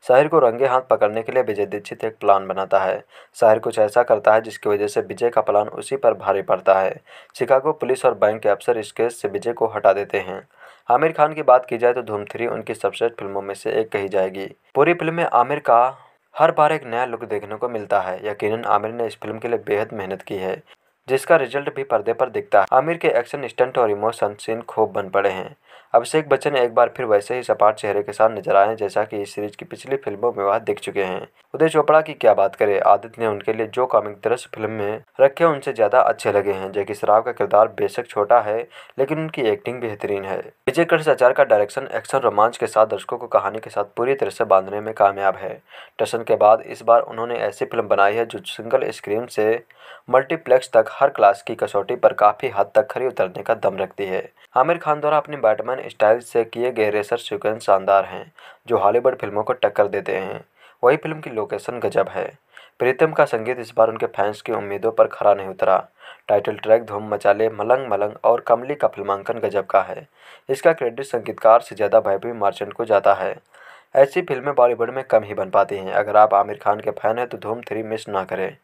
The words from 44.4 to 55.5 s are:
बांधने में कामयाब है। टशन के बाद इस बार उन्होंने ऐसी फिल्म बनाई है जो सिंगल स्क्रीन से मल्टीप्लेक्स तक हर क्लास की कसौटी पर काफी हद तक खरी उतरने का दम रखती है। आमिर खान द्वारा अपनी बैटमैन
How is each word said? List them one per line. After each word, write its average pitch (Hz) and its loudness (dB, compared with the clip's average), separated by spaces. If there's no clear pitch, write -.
बांधने 98 2
में 110 -8
कामयाब 98 2
है। 98 -12
टशन 113 -4
के 113 0
बाद 104 6
इस - -14
बार 117 6
उन्होंने 113 -6
ऐसी 107 -4
फिल्म 113 -4
बनाई 101 2
है 117 -2
जो 107 -12
सिंगल 117 -2
स्क्रीन 110 -6
से 110 0
मल्टीप्लेक्स 131 2
तक 113 4
हर - 2
क्लास 101 4
की 117 -6
कसौटी 104 -4
पर 110 4
काफी 104 2
हद 101 -2
तक - 2
खरी 123 -4
उतरने 101 -4
का 117 0
दम 104 -2
रखती 98 -6
है। 92 -6
आमिर 156 2
खान 151 -4
द्वारा 147 0
अपनी 147 -4
बैटमैन 120 -2